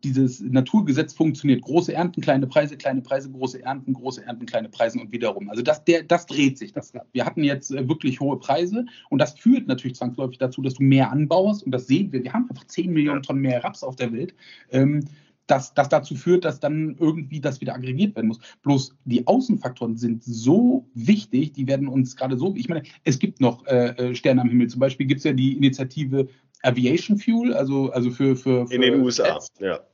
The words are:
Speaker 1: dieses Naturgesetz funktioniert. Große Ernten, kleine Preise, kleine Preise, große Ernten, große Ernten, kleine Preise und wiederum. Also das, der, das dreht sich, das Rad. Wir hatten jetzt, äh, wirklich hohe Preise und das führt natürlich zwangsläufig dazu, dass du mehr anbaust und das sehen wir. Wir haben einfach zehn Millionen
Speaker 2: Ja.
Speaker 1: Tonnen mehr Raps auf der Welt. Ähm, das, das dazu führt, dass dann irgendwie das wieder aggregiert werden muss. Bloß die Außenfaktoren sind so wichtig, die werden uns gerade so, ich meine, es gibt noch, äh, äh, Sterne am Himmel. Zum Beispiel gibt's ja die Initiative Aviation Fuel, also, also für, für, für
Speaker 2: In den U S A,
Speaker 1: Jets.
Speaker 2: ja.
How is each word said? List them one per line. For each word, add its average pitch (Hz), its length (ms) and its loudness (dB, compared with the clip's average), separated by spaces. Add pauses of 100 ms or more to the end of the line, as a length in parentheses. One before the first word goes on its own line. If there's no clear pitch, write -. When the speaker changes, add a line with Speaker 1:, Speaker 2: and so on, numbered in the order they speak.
Speaker 1:
dieses 131 360 0
Naturgesetz 135 720 0
funktioniert. 143 480 2
Große 170 320 0
Ernten, 175 280 -2
kleine 165 260 2
Preise, 147 280 0
kleine 131 260 -4
Preise, 135 280 -4
große 127 320 -8
Ernten, 131 320 -6
große 123 320 -8
Ernten, 117 220 -12
kleine 110 200 -4
Preise 117 320 -2
und 113 120 -14
wiederum. 104 360 -4
Also 107 140 -8
das, 151 220 0
der, 165 180 2
das 170 240 0
dreht 139 320 2
sich, 101 160 -14
das - 220 -14
Rad. 120 160 -16
Wir 123 120 -2
hatten 160 200 -2
jetzt, 139 260 -2
äh, 131 180 -4
wirklich 143 320 -2
hohe 139 200 -2
Preise 180 460 -2 (260)
und 294 100 0
das - 160 -2
führt 254 300 4
natürlich 127 280 -4
zwangsläufig 127 440 -6
dazu, 131 240 -4
dass 131 100 -2
du 135 100 0
mehr 135 280 6
anbaust 175 520 2
und 131 80 -4
das 127 140 -4
sehen 160 260 2
wir. 127 120 -4
Wir - 100 -10
haben 240 160 0
einfach - 160 -14
zehn 180 260 -4
Millionen 147 280 0
Speaker 2:
Ja. - 20 -10
Speaker 1:
Tonnen 139 200 -4
mehr 127 220 0
Raps 190 200 -8
auf 165 120 -10
der 123 160 -4
Welt. 127 220 -8 (380)
Ähm, 143 300 2 (460)
das, 135 260 0
das 135 160 2
dazu 151 260 0
führt, 175 300 2
dass 143 160 -4
dann 151 360 -2
irgendwie 151 440 -2
das 135 180 -4
wieder 127 160 -8
aggregiert 131 400 -2
werden 110 120 -2
muss. 113 120 -2 (220)
Bloß 139 420 0
die 120 240 0
Außenfaktoren 127 720 0
sind 117 260 -4
so 135 680 2
wichtig, 147 580 0
die 135 160 -4
werden 139 220 0
uns 127 260 0
gerade 131 220 -4
so, 190 180 -2
ich - 140 -8
meine, 165 140 -4 (200)
es 131 160 0
gibt - 220 -2
noch, 123 260 0
äh, 123 220 2
äh, 123 260 -4
Sterne 127 260 2
am 123 80 2
Himmel. 120 180 4
Zum 123 120 -8
Beispiel 131 280 0
gibt's 135 180 0
ja 147 80 2
die 131 240 2
Initiative 135 720 0 (340)
Aviation 127 540 2
Fuel, 233 360 0
also, 135 380 0
also 123 200 0
für, 131 260 2
für, 127 280 2
für 123 100 -8
Speaker 2:
In 123 60 2
den 139 200 4
U 127 80 4
S 120 100 -4
A, - 140 2
Speaker 1:
Jets. - 140 -8 (120)
Speaker 2:
ja. 92 220 -4 (120)